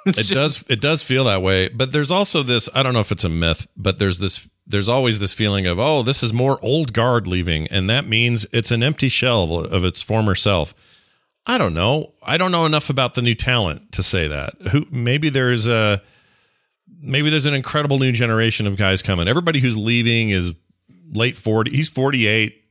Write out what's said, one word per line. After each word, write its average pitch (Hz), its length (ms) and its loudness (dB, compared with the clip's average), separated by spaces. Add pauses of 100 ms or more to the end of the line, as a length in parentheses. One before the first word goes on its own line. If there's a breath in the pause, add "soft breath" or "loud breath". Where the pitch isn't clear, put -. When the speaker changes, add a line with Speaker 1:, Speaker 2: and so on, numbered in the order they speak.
Speaker 1:
It's 196 120 0
Speaker 2:
It 110 40 2
Speaker 1:
just 98 100 -2
Speaker 2:
does, 143 360 0
it 117 120 -2
does 156 200 0
feel 131 220 0
that 98 180 2
way, 95 260 2
but 131 240 -4
there's 147 200 0
also 180 320 2
this, 123 320 0
I 135 80 2
don't 127 100 -2
know 120 60 2
if 101 120 0
it's 98 120 -2
a 90 60 0
myth, 82 360 0 (100)
but 98 220 -2
there's 95 220 0
this, - 280 -2 (200)
there's 101 200 -2
always 120 320 2
this 98 140 0
feeling 101 340 0
of, 87 120 0
"Oh, 139 240 2
this 135 180 0
is 110 100 0
more 127 320 0
old 147 300 0
guard 120 340 2
leaving, 87 400 0
and 95 220 -2
that 127 180 -2
means 113 440 0
it's 113 200 0
an 117 120 0
empty 143 260 0
shell 98 500 0
of 87 240 -2
its 90 200 -2
former 107 320 0
self." 90 380 0 (720 soft breath)
I 247 120 2
don't 101 160 0
know. 120 380 0 (100)
I 147 140 -2
don't 185 140 0
know 170 160 2
enough 151 240 0
about 127 240 0
the 127 80 -2
new 120 120 2
talent 110 580 -2
to - 100 -2
say 87 240 2
that. 73 260 -6 (180)
Who, 147 200 0
maybe 135 380 0
there's 123 380 0
a, 107 340 2 (1000 soft breath)
maybe 143 280 0
there's 151 160 2
an 147 80 0
incredible 139 460 0
new 131 120 2
generation 113 560 0
of 98 100 -4
guys 95 240 2
coming. 87 260 0
Everybody 160 320 0
who's 123 180 0
leaving 117 520 0
is 90 240 0 (600)
late 120 240 -2
forty. 110 380 0
He's 151 140 0
forty-eight. 113 800 0